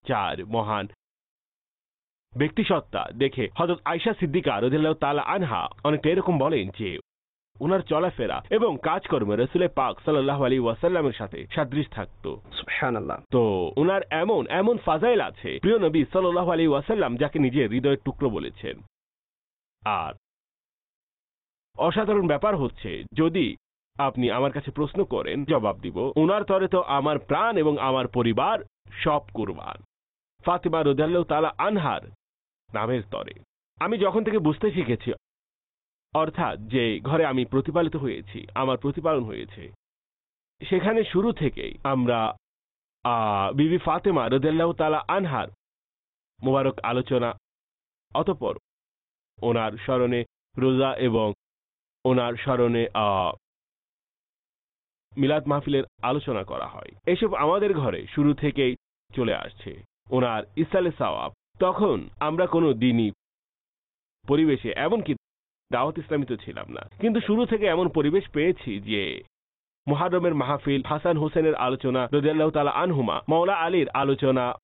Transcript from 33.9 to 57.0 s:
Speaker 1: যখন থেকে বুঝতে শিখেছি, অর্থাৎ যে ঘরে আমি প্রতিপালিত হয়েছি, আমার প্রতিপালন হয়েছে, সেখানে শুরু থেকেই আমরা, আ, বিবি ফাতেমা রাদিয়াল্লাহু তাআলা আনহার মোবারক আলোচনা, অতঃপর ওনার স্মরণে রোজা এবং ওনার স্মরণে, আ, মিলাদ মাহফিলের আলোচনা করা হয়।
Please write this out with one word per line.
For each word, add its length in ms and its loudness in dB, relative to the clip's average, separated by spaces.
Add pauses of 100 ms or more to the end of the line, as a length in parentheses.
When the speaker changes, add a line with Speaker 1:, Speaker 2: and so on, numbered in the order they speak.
Speaker 1:
যখন 260 2
থেকে 160 0
বুঝতে 320 2
শিখেছি, 420 -2 (1000)
অর্থাৎ 440 -2
যে 400 0
ঘরে 260 0
আমি 200 0
প্রতিপালিত 500 0
হয়েছি, 600 -8
আমার 220 0
প্রতিপালন 460 0
হয়েছে, 480 -12 (960)
সেখানে 340 2
শুরু 280 0
থেকেই 420 -4 (100)
আমরা, 540 0 (680)
আ, 520 2
বিবি 220 4
ফাতেমা 520 0
রাদিয়াল্লাহু 440 2
তাআলা 340 0
আনহার 400 0 (960)
মোবারক 400 2
আলোচনা, 500 0 (840)
অতঃপর 420 -2 (840)
ওনার 300 0
স্মরণে 540 0 (320)
রোজা 380 2
এবং 380 2 (720)
ওনার 300 2
স্মরণে, 580 2
আ, 380 0 (1900)
মিলাদ 300 0
মাহফিলের 360 0 (180)
আলোচনা 420 -2
করা 240 -8
হয়। 240 -16 (160)